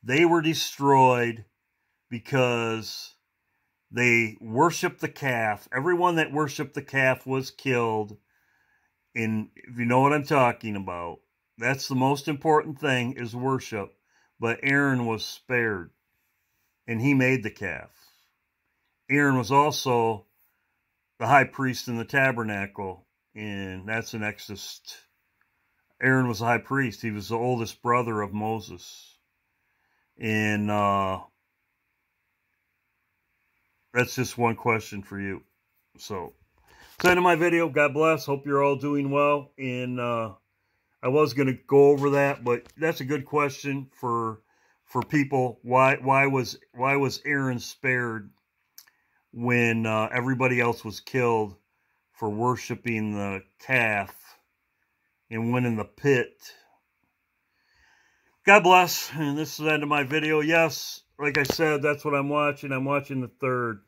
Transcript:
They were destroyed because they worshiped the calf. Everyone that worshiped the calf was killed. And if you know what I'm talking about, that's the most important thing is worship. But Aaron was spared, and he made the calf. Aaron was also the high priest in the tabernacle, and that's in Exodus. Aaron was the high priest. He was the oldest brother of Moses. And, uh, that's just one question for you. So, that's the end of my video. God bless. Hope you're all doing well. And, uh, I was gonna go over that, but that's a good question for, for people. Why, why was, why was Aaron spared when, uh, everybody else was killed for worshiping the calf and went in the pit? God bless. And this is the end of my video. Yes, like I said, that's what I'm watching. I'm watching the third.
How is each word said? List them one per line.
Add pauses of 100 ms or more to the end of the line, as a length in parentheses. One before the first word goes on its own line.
They
were
destroyed (640)
because (720)
they
worshiped
the
calf.
Everyone
that
worshiped
the
calf
was
killed. (1000)
And
if
you
know
what
I'm
talking
about, (400)
that's
the
most
important
thing
is
worship. (440)
But
Aaron
was
spared, (960)
and
he
made
the
calf. (1200)
Aaron
was
also (920)
the
high
priest
in
the
tabernacle, (260)
and
that's
in
Exodus. (1200)
Aaron
was
the
high
priest.
He
was
the
oldest
brother
of
Moses. (1000)
And,
uh, (2750)
that's
just
one
question
for
you. (540)
So, (260)
that's
the
end
of
my
video.
God
bless.
Hope
you're
all
doing
well.
And,
uh, (640)
I
was
gonna (140)
go
over
that,
but (120)
that's
a
good
question
for, (420)
for
people.
Why,
why
was, (160)
why
was
Aaron
spared (1000)
when,
uh,
everybody
else
was
killed (560)
for
worshiping
the (160)
calf (1160)
and
went
in
the
pit? (2000)
God
bless.
And
this
is
the
end
of
my
video.
Yes, (140)
like
I
said,
that's
what
I'm
watching.
I'm
watching
the
third.